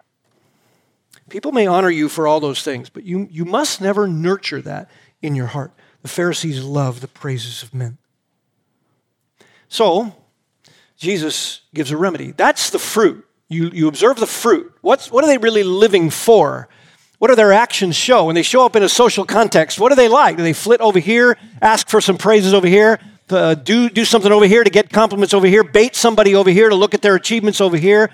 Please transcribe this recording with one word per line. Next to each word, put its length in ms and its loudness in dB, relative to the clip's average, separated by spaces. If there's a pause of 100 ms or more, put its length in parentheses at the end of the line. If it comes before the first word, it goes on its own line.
(1300)
People 220 -10
may 160 0
honor 220 0
you 200 -2
for 180 -4
all 120 0
those 240 -8
things, 260 -10
but 140 -20
you, 280 -8
you 140 -10
must 360 -6
never 260 -2
nurture 540 -6
that 280 -14 (320)
in 140 -6
your 120 -6
heart. 240 -12 (300)
The 60 -18
Pharisees 560 -6
love 380 -6
the 60 -14
praises 560 -12
of 100 -20
men. 240 -10 (1700)
So, 480 -2 (840)
Jesus 640 -8 (120)
gives 180 -8
a 60 -4
remedy. 340 -6
That's 400 -2
the 80 -4
fruit. 460 -2 (220)
You, 240 -6
you 160 -2
observe 300 0
the 100 -2
fruit. 540 -2
What's, 300 -2
what 120 2
are 40 2
they 100 4
really 260 0
living 460 0
for? 580 0 (520)
What 80 2
do 80 4
their 180 6
actions 420 0
show? 300 2
When 100 -4
they 80 2
show 220 2
up 100 0
in 80 4
a 60 2
social 360 0
context, 540 0
what 120 2
are 40 2
they 120 6
like? 300 2
Do 60 -4
they 100 0
flit 280 0
over 180 2
here, 380 2 (240)
ask 280 0
for 120 2
some 160 -2
praises 360 2
over 140 2
here, 320 4 (300)
uh, 260 0
do, 340 0
do 160 -2
something 260 2
over 160 4
here 160 4
to 60 2
get 200 2
compliments 440 0
over 120 2
here, 180 4
bait 320 0
somebody 380 2
over 160 2
here 200 4
to 60 2
look 180 0
at 80 -4
their 140 2
achievements 460 -2
over 160 0
here, 360 2